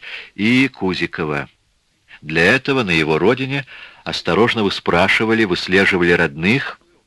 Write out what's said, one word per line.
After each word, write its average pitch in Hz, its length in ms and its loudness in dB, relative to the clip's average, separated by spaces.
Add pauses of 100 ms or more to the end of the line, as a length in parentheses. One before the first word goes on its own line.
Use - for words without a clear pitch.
(360)
и 123 320 2
Кузикова. 82 800 -4 (720)
Для 80 220 -2
этого 131 400 2
на 92 80 -2
его 80 260 2
родине 131 480 -2 (380)
осторожно 104 600 0
выспрашивали, 101 800 0
выслеживали 92 640 2
родных 87 680 0 (280)